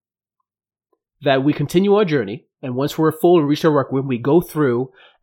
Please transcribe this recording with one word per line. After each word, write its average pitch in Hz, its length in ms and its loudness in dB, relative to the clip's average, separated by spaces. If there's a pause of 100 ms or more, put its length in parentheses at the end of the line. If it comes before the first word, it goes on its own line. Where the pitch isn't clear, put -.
(1200)
That 135 240 0
we 147 80 2
continue 185 420 0
our 214 80 4
journey, 135 440 -4 (140)
and 127 140 -8
once 143 220 -4
we're 156 200 0
full 175 220 4
and 143 80 0
reach 147 160 -2
our 160 80 4
requiem, 135 360 -2
we 127 100 -2
go 139 240 2
through 135 500 -2 (320)